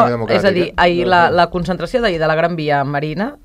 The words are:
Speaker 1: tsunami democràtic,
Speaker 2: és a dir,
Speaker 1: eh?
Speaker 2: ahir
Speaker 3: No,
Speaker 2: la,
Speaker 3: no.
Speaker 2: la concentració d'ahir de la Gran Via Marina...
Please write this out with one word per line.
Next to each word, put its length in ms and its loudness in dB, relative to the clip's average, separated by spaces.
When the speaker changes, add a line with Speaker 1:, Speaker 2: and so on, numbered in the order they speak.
Speaker 1:
tsunami 140 0
democràtic, 260 0
Speaker 2:
és 0 -
a 100 4
dir, 140 0
Speaker 1:
eh? 80 -12
Speaker 2:
ahir 280 2
Speaker 3:
No, 60 0
Speaker 2:
la, 200 4
Speaker 3:
no. 100 0
Speaker 2:
la 100 4
concentració 540 -4
d'ahir 160 0
de 100 0
la 80 0
Gran 180 0
Via 280 0
Marina... 480 -4